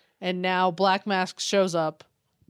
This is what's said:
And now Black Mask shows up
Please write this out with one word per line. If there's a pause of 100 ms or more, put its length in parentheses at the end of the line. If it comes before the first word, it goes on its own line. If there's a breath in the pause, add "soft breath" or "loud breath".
(220)
And
now
Black
Mask
shows
up (460)